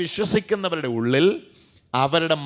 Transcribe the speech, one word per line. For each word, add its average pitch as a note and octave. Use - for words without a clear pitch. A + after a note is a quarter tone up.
വിശ്വസിക്കുന്നവരുടെ F#3+
ഉള്ളിൽ C3
അവരുടെ D#3